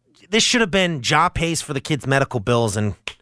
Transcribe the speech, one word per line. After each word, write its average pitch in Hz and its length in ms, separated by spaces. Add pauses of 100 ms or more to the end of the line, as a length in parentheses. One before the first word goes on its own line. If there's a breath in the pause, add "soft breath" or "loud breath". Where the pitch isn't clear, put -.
(300)
this 220 140
should 247 180
have 214 80
been 170 340
Ja 156 260
pays 165 320
for - 120
the 135 80
kids' 151 240
medical 135 340
bills 113 380
and 104 160 (280)